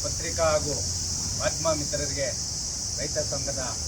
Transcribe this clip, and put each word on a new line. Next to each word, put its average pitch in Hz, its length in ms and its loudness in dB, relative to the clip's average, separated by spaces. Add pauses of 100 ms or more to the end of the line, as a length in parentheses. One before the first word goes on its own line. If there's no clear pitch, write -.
ಪತ್ರಿಕಾ 165 400 0
ಹಾಗೂ 151 300 4 (640)
ಮಾಧ್ಯಮ - 340 2
ಮಿತ್ರರಿಗೆ 147 540 0 (720)
ರೈತ 143 180 -2
ಸಂಘದ 139 580 -2 (120)